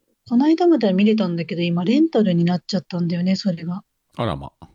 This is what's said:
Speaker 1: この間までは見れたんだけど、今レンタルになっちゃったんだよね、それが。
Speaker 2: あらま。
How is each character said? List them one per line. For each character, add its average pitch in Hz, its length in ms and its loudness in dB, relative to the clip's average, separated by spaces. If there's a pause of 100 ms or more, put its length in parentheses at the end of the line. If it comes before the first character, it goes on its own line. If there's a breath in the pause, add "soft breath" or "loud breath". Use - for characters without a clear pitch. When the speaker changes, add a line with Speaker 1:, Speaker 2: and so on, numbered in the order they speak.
(280)
Speaker 1:
こ 240 100 0
の 269 80 2
間 330 220 4
ま 330 100 4
で 226 100 0
は 190 60 2
見 190 120 2
れ 214 100 4
た 208 120 0
ん 170 80 -4
だ 170 100 -4
け 165 100 -8
ど、 170 60 -4
今 175 220 -2
レ 233 160 2
ン 330 100 2
タ 240 140 2
ル 190 100 2
に 170 120 2
な 175 100 0
っ 170 100 -6
ち - 100 -6
ゃ 185 40 0
っ - 40 -14
た 175 180 -6
ん 175 60 -2
だ 175 80 -4
よ 175 80 -4
ね、 190 120 0
そ 190 160 -4
れ 160 120 -8
が。 175 200 -10 (320)
Speaker 2:
あ 123 100 -4
ら 92 100 -2
ま。 69 160 -12 (240)